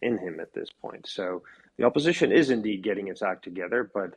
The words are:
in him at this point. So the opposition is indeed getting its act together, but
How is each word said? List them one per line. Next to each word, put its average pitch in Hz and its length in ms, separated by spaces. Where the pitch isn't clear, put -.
in 120 160
him 87 200
at - 140
this - 180
point. - 380
So 92 360
the 117 60
opposition 147 460
is 147 200
indeed 107 340
getting 98 240
its 90 140
act 92 200
together, 95 520
but 95 220